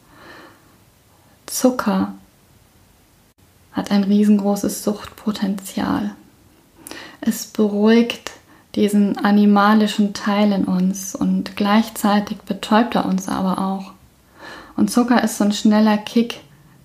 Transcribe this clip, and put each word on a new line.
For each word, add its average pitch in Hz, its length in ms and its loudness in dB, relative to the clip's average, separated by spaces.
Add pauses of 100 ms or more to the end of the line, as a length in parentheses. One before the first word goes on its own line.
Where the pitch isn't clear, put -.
(1500)
Zucker 202 680 -2 (1600)
hat - 180 -8
ein 202 140 2
riesengroßes 202 800 2
Suchtpotenzial. 208 1300 -6 (1080)
Es - 240 -2
beruhigt 220 840 0 (440)
diesen 202 420 2
animalischen 208 960 4
Teil 208 380 0
in 190 140 0
uns 185 500 -2
und 190 400 -2
gleichzeitig 208 840 0
betäubt 220 560 -2
er 196 100 -2
uns 190 240 -2
aber 190 300 -2
auch. 190 340 -6 (840)
Und 202 160 0
Zucker 240 320 2
ist 220 140 -4
so 208 80 2
ein 208 80 0
schneller 214 440 2
Kick, 233 440 -4 (440)